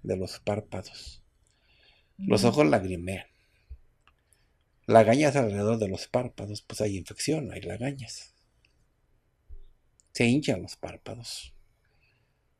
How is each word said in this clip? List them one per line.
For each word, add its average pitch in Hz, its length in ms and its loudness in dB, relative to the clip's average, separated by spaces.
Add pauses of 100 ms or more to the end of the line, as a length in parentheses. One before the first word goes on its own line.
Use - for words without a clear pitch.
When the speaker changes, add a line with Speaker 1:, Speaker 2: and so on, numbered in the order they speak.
Speaker 1:
de 101 140 -2
los 92 240 -8
párpados. - 840 -8 (960)
Los 117 240 4
Speaker 2:
Mm. 120 60 6
Speaker 1:
ojos 147 180 6
lagrimean. 92 600 -2 (1600)
Lagañas 123 500 6
alrededor 107 420 0
de 107 80 0
los 95 220 -6
párpados, 107 540 -6
pues - 180 -10
hay 104 160 -2
infección, 123 560 -6
hay 92 80 -10
lagañas. 117 720 -10 (1800)
Se 123 140 2
hinchan 123 360 2
los - 140 -16
párpados. - 800 -14 (1040)